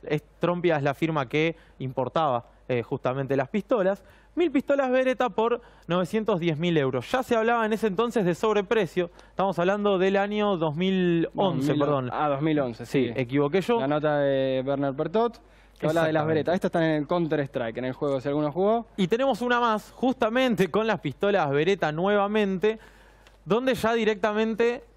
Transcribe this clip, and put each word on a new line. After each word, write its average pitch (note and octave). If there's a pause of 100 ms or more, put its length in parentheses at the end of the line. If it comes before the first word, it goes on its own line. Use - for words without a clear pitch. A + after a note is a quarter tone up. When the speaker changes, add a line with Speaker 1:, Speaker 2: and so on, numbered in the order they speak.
Speaker 1:
es, D#3 (160)
Trompia F3
es C#3
la C#3+
firma D#3
que D#3 (240)
importaba, C3 (240)
eh, B2
justamente C3
las C3+
pistolas, G3 (320)
mil E4
pistolas C#4
Beretta B3+
por A3+ (260)
novecientos F#3
diez D#3+
mil E3+
euros. C3
Ya C4
se A#3+
hablaba A3+
en G#3+
ese A3
entonces A3+
de F3
sobreprecio. G3+ (180)
Estamos F#3
hablando G3+
del F#3+
año G#3
dos D#3
mil F3+
once, -
Speaker 2:
Dos F#3+
mil C3+
once, -
Speaker 1:
perdón. C#3+
Speaker 2:
ah, D3+
dos C#3
mil D#3
once, A#2+
Speaker 1:
Sí, B2+
Speaker 2:
sí. A#2
Speaker 1:
equivoqué C#3+
yo. A#3
Speaker 2:
La C3+
nota D3
de C3+
Werner C#3
Pertot, E3+ (380)
que -
habla E3
de D#3
las D#3
Speaker 1:
Exactamente. D3+
Speaker 2:
Beretta. D#3
Estas F#3+
están E3+
en D#3
el C#3
Counter-Strike, C#3
en B2
el B2+
juego, C#3
si C#3
alguno D3
jugó. G#3 (100)
Speaker 1:
Y F#3+
tenemos A#3
una A#3+
más, A3
justamente A#3
con G#3+
las G3
pistolas F3+
Beretta D#3+
nuevamente, G3+ (640)
donde A#3+
ya A3
directamente A3 (140)